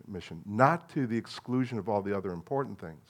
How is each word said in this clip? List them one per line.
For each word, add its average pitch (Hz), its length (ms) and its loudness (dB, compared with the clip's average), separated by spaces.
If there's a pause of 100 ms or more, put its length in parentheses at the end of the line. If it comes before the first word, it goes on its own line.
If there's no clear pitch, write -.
mission, 85 380 -10
not 131 440 4
to 135 180 0
the 113 100 0
exclusion 120 640 -2
of 92 100 -4
all 104 140 4
the 101 120 0
other 95 180 -2
important 104 460 -4
things. 80 300 -12